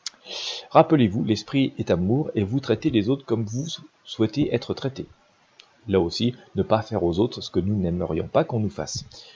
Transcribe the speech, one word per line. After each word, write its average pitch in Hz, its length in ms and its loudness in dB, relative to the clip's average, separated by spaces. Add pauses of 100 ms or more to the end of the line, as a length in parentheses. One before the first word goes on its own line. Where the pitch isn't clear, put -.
(720)
Rappelez-vous, 139 540 6
l'esprit 131 540 0
est 104 120 -4
amour 101 440 2
et 104 100 0
vous 120 160 0
traitez 131 300 0
les 107 180 2
autres 135 160 -2
comme 113 200 -2
vous 123 240 -6
sou-, - 140 -12 (220)
souhaitez - 500 0
être - 200 -4
traités. - 320 -6 (840)
Là 95 100 4
aussi, 110 360 0 (200)
ne 95 80 2
pas 107 200 2
faire 98 200 -2
aux 87 160 2
autres 110 220 0
ce - 100 -12
que - 80 -2
nous 98 160 0
n'aimerions 85 540 -2
pas 151 160 2
qu'on 120 160 -2
nous 101 100 0
fasse. - 360 -8 (300)